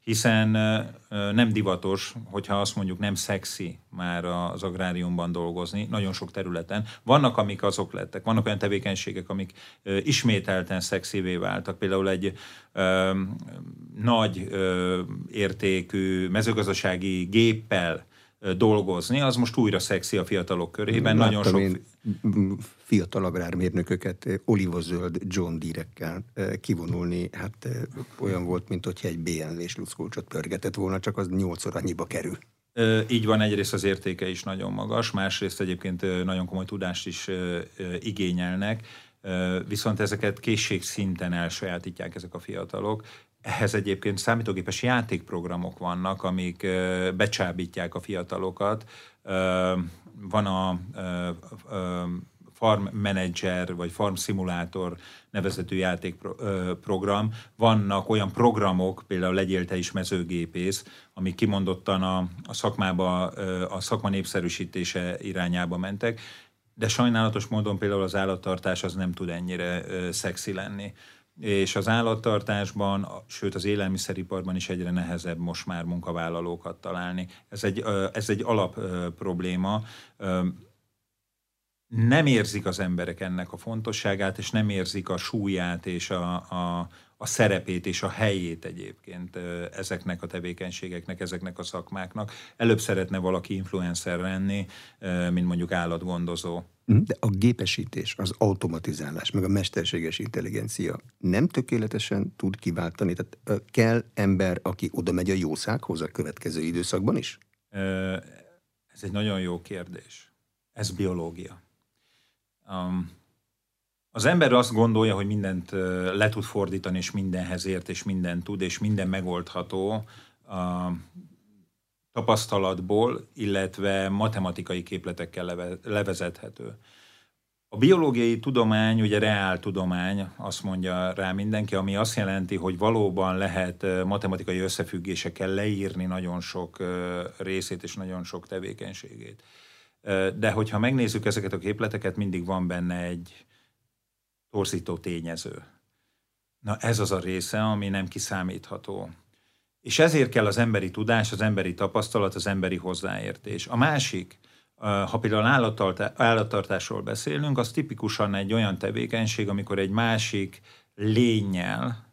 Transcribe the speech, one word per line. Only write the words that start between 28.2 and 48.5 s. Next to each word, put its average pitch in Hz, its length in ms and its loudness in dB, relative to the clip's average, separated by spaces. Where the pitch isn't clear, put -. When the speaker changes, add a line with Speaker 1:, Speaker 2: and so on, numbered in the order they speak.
Speaker 2:
volt, 87 240 -2
mint 90 160 -4
hogyha 90 240 -4
egy 85 100 -4
B 82 100 -4
M 80 280 -4
W-s 87 200 -6
luckulcsot - 520 -8
pörgetett - 460 -4
volna, 95 260 0
csak 104 160 -4
az 98 120 -2
nyolcszor 92 480 -2
annyiba 85 300 -2
kerül. - 320 -6
Speaker 1:
Ö, 110 360 4
így 113 180 2
van, 110 140 6
egyrészt 104 320 2
az 92 120 -2
értéke 95 440 0
is 92 140 -6
nagyon 98 300 -6
magas, 110 380 -2
másrészt 95 500 -2
egyébként, 90 420 -2
ö, 90 220 0
nagyon 92 220 0
komoly 92 180 -4
tudást 92 420 -4
is, 87 220 -8
ö, 90 300 -2
ö, 90 240 -6
igényelnek, 95 840 0
ö, 92 380 0
viszont 104 320 0
ezeket 101 400 0
készségszinten 95 920 0
elsajátítják 87 840 -4
ezek 87 200 -12
a 90 40 -8
fiatalok. 101 640 -4
Ehhez 107 340 0
egyébként 98 440 0
számítógépes 107 640 0
játékprogramok 90 960 -2
vannak, 90 440 -2
amik, 92 400 -2
ö, 92 540 0
becsábítják 90 800 0
a 87 60 -6
fiatalokat. 95 840 -2